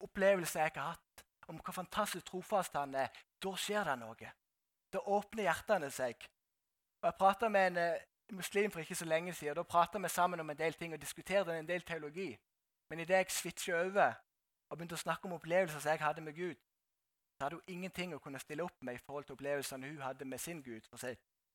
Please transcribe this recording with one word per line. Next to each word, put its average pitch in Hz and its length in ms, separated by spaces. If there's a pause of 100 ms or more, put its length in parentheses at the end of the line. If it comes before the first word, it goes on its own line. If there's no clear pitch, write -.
opplevelser 190 600
jeg 160 140
har 151 180
hatt, - 320 (220)
om 160 120
hvor - 160
fantastisk 190 500
trofast 185 520
han 139 180
er, 131 160 (320)
da 190 140
skjer 202 320
det 131 100
noe. 113 320 (600)
Da 190 60
åpner 202 440
hjertene 165 480
seg. 127 240 (840)
Og 170 80
jeg - 100
pratet 196 320
med 190 160
en, 175 100
eh, 170 240 (300)
muslim 202 400
for 165 80
ikke 160 160
så 170 100
lenge 165 280
siden, 147 180
og 147 40
da 170 80
pratet 170 380
vi 170 80
sammen 180 300
om 156 100
en 147 80
del 160 160
ting 170 200
og 151 80
diskuterte 165 560
en 160 100
del 175 140
teologi. 156 560 (520)
Men 156 100
i 165 60
det 185 100
jeg 190 160
switcher 175 520
over 185 300 (580)
og 151 60
begynte 170 180
å - 80
snakke 170 240
om 180 80
opplevelser 160 440
som 147 120
jeg 160 80
hadde 156 220
med 156 140
Gud, 175 200 (800)
så - 80
hadde 156 120
hun - 180
ingenting 180 420
å 135 80
kunne 139 160
stille 151 240
opp - 240
med 120 80
i 120 80
forhold 143 240
til 143 60
opplevelsene 135 540
hun 151 140
hadde 135 240
med 131 140
sin 165 240
Gud, 113 240
for - 80
å 117 60
si, 123 140 (400)